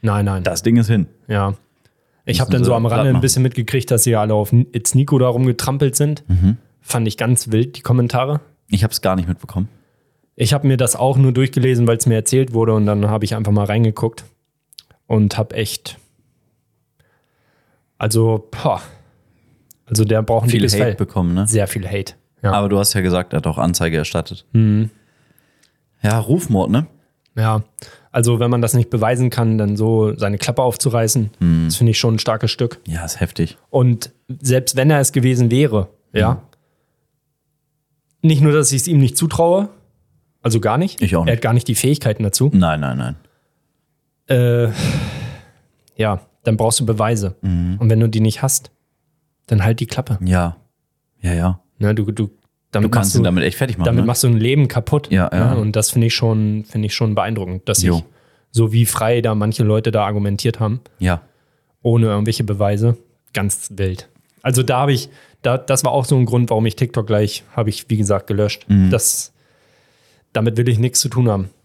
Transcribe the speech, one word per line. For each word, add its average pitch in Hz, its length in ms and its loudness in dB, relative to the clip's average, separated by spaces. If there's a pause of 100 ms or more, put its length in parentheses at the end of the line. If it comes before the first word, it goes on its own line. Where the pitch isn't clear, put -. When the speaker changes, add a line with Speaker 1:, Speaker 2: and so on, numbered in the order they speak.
Speaker 1:
Nein, 104 220 0
nein. 95 180 -2
Speaker 2:
Das 87 220 -4
Ding 117 140 4
ist 110 100 2
hin. 104 180 2 (220)
Speaker 1:
Ja. 101 260 -2 (720)
Ich - 160 -2
hab 127 80 0
Speaker 2:
Müssen 180 100 0
Speaker 1:
dann 120 60 2
so 120 80 2
Speaker 2:
sie 117 40 2
Speaker 1:
am 113 60 0
Speaker 2:
platt 113 100 0
Speaker 1:
Rande 135 160 2
ein 131 60 4
Speaker 2:
machen. 127 80 2
Speaker 1:
bisschen 131 200 0
mitgekriegt, 123 480 -2
dass 113 140 2
sie 120 100 2
alle 107 200 2
auf 104 180 0
N-, 123 200 4
It's - 220 -4
Nico 139 240 2
da 127 100 4
rumgetrampelt 127 680 -2
sind. 147 320 -2
Speaker 2:
Mhm. 92 300 2 (240)
Speaker 1:
Fand 113 260 -2
ich 104 80 -8
ganz 117 340 -2
wild, 117 280 -2
die - 20 -18
Kommentare. 127 640 0 (260)
Speaker 2:
Ich 101 160 0
hab's - 160 -4
gar 92 160 0
nicht 87 120 -2
mitbekommen. 92 420 -6 (680)
Speaker 1:
Ich 120 160 0
hab 143 100 0
mir 135 140 2
das 123 180 0
auch 131 220 0
nur 131 160 4
durchgelesen, 127 540 2
weil's 113 180 2
mir 113 120 2
erzählt 127 360 0
wurde 113 220 2
und 107 100 2
dann 104 240 0
hab 107 140 0
ich 107 120 -4
einfach 104 160 -2
mal 104 140 2
reingeguckt 110 600 -2 (840)
und 107 320 2
hab 110 160 -6
echt, - 420 -8 (2000)
also, 110 520 0
boah. 107 300 -4 (1040)
Also 110 180 0
der 110 180 0
braucht 110 220 0
ein 120 60 0
Speaker 2:
Viel 117 100 2
Speaker 1:
dickes 107 140 0
Speaker 2:
Hate 104 100 0
Speaker 1:
Fell. 104 100 -2
Speaker 2:
bekommen, 87 400 -2
ne? 98 120 -2
Speaker 1:
Sehr 107 200 0
viel 98 220 -8
Hate. 98 260 -8 (280)
Ja. 101 100 0
Speaker 2:
Aber 101 160 0
du 101 100 2
hast 101 140 0
ja 101 80 0
gesagt, 90 320 0
er - 60 -2
hat - 80 -4
auch 78 120 -2
Anzeige 82 380 0
erstattet. 82 560 -6
Speaker 1:
Mhm. 110 380 2 (1120)
Speaker 2:
Ja, 107 160 0
Rufmord, 113 520 0
ne? 139 160 0 (480)
Speaker 1:
Ja. 110 280 0 (500)
Also 117 280 0
wenn 120 100 0
man 120 120 0
das 117 120 -2
nicht 120 160 0
beweisen 120 400 0
kann, 113 280 0
dann 104 180 0
so 110 400 0
seine 101 220 -4
Klappe - 240 -2
aufzureißen, 113 680 0 (100)
Speaker 2:
Mhm. 82 260 2
Speaker 1:
das 82 100 -2
finde 117 160 2
ich 104 60 0
schon 113 160 0
ein 107 40 -2
starkes 110 320 -2
Stück. - 360 -6
Speaker 2:
Ja, 82 180 -8
ist - 160 -10
heftig. 85 360 -4 (140)
Speaker 1:
Und 123 420 0 (280)
selbst 127 360 -2
wenn 135 140 2
er 147 100 4
es 135 120 0
gewesen 123 380 2
wäre, 117 380 2 (240)
ja, 110 220 2
Speaker 2:
Mhm. - 60 -10 (1900)
Speaker 1:
nicht 156 140 4
nur, 151 100 6
dass 147 200 2
ich 131 100 -2
es - 60 -6
ihm 160 100 4
nicht 131 180 4
zutraue, 170 520 2 (720)
also 113 180 2
gar 110 180 0
nicht. 190 220 -2
Speaker 2:
Ich 92 160 0
auch 82 80 2
nicht. 80 80 2
Speaker 1:
Er 117 40 2
hat 113 60 -6
gar 113 120 0
nicht 120 140 0
die 113 60 0
Fähigkeiten 123 480 0
dazu. 127 300 0
Speaker 2:
Nein, 82 280 2
nein, 65 180 -4
nein. 67 180 -6 (1120)
Speaker 1:
Äh, 120 420 2 (1300)
ja, 107 240 -2 (240)
dann 110 120 0
brauchst 110 240 0
du 110 60 -2
Beweise. 107 540 -2
Speaker 2:
Mhm. 90 380 -2
Speaker 1:
Und 110 120 2
wenn 110 100 4
du 117 80 2
die 110 120 -2
nicht 110 220 0
hast, - 280 -4 (760)
dann 101 180 2
halt 113 160 0
die 113 60 -6
Klappe. 120 380 -6
Speaker 2:
Ja. 90 320 0 (640)
Ja, 87 140 -2
ja. 90 260 0 (180)
Speaker 1:
Ne, 104 160 0
du, 107 160 -2
du, 104 200 -4 (400)
damit 107 160 0
Speaker 2:
Du 107 40 0
kannst 107 200 2
Speaker 1:
machst 92 60 -6
Speaker 2:
ihn 95 60 4
Speaker 1:
du, - 20 4
Speaker 2:
damit 90 200 2
echt 90 120 -2
fertig 123 220 -4
machen, 85 80 0
Speaker 1:
damit 87 160 2
Speaker 2:
ne? 110 40 2
Speaker 1:
machst 120 180 -2
du 127 40 4
ein 117 80 4
Leben 127 320 2
kaputt. - 420 -2
Speaker 2:
Ja, 95 220 2
Speaker 1:
Ne? 117 60 0
Speaker 2:
ja. 120 160 2
Speaker 1:
Und 107 220 -2
das 107 140 0
finde 117 180 2
ich 113 60 -2
schon, 107 540 0
finde 107 180 -4
ich 104 80 -6
schon 107 200 -2
beeindruckend, 98 540 -4
dass 95 140 0
Speaker 2:
Jo. 87 160 2
Speaker 1:
ich, 82 60 -6 (460)
so 113 220 0
wie 117 120 4
frei 113 380 0
da 110 120 0
manche 107 300 -2
Leute 107 260 0
da 104 140 0
argumentiert 101 560 -2
haben, 110 200 -2 (180)
Speaker 2:
Ja. 87 240 -2 (600)
Speaker 1:
ohne 117 240 2
irgendwelche 107 380 -2
Beweise, 104 540 0 (340)
ganz - 440 -6
wild. 95 320 -6 (340)
Also 127 200 0
da 127 180 0
hab 143 100 0
ich, 127 180 -2 (340)
da, 123 140 0
das 131 280 -2
war 131 80 0
auch 139 120 0
so 139 120 0
ein 123 100 2
Grund, 120 240 0
warum 113 160 0
ich 107 100 -2
TikTok 117 300 -4
gleich, 104 380 -2 (120)
hab 110 120 -2
ich, - 200 -8
wie 113 80 -2
gesagt, 98 300 0
gelöscht. 101 420 -2
Speaker 2:
Mhm. 95 220 4
Speaker 1:
Das, - 420 -2 (1000)
damit 110 240 -2
will 120 100 0
ich 113 100 2
nichts 123 220 -2
zu 135 80 -4
tun 120 220 0
haben. 98 180 -2 (160)